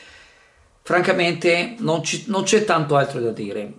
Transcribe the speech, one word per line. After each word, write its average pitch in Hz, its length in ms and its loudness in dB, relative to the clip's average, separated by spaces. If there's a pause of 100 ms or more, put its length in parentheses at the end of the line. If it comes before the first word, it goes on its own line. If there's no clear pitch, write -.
(800)
francamente 175 960 0
non 156 240 0
ci, - 240 -6
non 190 160 0
c'è 208 200 4
tanto 156 320 2
altro 135 240 2
da 117 120 -2
dire. 104 480 -8